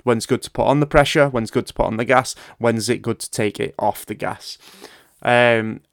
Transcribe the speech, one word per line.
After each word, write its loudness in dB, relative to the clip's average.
when's 0
good -2
to -12
put -2
on 4
the 2
pressure, 4
when's -4
good -2
to -16
put -2
on -4
the -4
gas, 2
when's 0
it -2
good -6
to -12
take -4
it -6
off -4
the -10
gas. -10
Um, 2